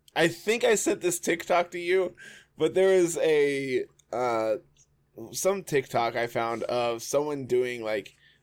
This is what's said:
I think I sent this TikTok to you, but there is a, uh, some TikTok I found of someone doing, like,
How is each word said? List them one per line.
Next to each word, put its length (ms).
I 120
think 360
I 100
sent 280
this 180
TikTok 520
to 60
you, 360
but 160
there 220
is 240
a, 680
uh, 460
some 320
TikTok 520
I 120
found 340
of 400
someone 420
doing, 400
like, 300